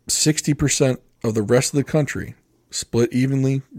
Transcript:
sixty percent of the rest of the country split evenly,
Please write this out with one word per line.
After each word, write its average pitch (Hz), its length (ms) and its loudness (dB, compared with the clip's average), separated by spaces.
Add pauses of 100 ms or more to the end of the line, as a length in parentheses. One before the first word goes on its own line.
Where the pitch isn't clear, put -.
sixty - 460 0
percent 135 480 0 (220)
of 113 100 -2
the 110 80 0
rest 120 320 2
of 147 40 -2
the 135 60 2
country 131 520 -4 (340)
split - 440 -2
evenly, 135 480 0 (180)